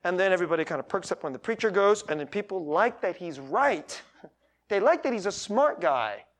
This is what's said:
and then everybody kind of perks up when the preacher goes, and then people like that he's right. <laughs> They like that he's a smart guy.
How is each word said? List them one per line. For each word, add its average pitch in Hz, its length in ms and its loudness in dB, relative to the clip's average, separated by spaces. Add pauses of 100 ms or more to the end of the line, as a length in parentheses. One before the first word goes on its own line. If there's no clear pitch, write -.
and 180 140 0
then 190 120 4
everybody 170 320 0
kind 151 160 -4
of - 80 -10
perks - 240 -4
up - 120 -4
when 135 100 -6
the 127 60 -10
preacher 226 320 -2
goes, 202 360 4
and 156 120 -2
then 143 80 -6
people 196 360 -6
like 175 380 0
that - 160 -2
he's 160 240 -10
right. 214 600 -2 (220)
<laughs> - 80 -20 (360)
They 202 120 2
like 294 240 4
that 262 100 0
he's 202 140 -4
a 196 40 -2
smart 254 480 0
guy. 117 460 0 (140)